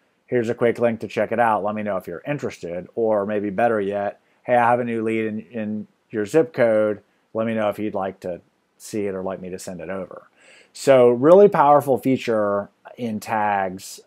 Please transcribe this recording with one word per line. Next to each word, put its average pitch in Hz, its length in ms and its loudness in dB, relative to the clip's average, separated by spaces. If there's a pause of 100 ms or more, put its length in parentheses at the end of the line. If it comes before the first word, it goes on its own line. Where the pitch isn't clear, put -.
(280)
Here's 120 220 -2
a 117 60 -4
quick 117 240 0
link 117 220 0
to 110 60 -8
check 104 240 -4
it 113 80 -2
out. 110 240 2
Let 107 120 -4
me 107 80 -6
know 101 140 -4
if 90 100 -8
you're 85 180 -12
interested." 92 720 -8
Or 110 300 0
maybe 104 240 -4
better 110 320 0
yet, 101 380 -4 (240)
"Hey, 120 120 0
I 120 140 4
have 123 100 2
a 123 60 -4
new 117 180 -4
lead 113 220 -2
in, 107 140 -6
in 107 480 -8 (220)
your 107 160 -4
zip 160 280 0
code. 107 480 0 (320)
Let 110 120 -4
me 113 80 -4
know 107 160 -2
if 101 80 -6
you'd 104 180 -8
like 95 260 -6
to 90 200 -10 (360)
see 101 300 -8
it 95 80 -6
or 92 60 -6
like 95 200 -8
me 92 80 -14
to 90 100 -12
send 90 220 -14
it 80 80 -12
over." 95 380 -12 (460)
So 127 360 6
really 165 400 8
powerful 143 480 4
feature 107 720 -2 (280)
in 113 220 -8
tags, 98 880 -4